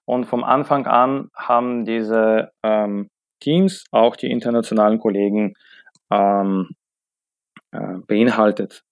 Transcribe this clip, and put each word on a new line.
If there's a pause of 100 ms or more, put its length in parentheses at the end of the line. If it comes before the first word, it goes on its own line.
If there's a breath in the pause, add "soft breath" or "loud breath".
Und
vom
Anfang
an
haben
diese, (120)
ähm, (300)
Teams
auch
die
internationalen
Kollegen, (560 soft breath)
ähm, (1000)
äh, (100)
beinhaltet.